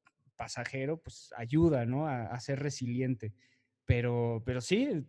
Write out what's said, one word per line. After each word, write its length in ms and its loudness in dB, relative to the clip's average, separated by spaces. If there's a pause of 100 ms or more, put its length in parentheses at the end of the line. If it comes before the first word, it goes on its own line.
(360)
pasajero, 640 -4
pues 360 -18
ayuda, 500 4
¿no? 220 0
A, 180 -2
a 140 -6
ser 200 -4
resiliente. 760 -2 (500)
Pero, 600 2
pero 140 0
sí, 480 2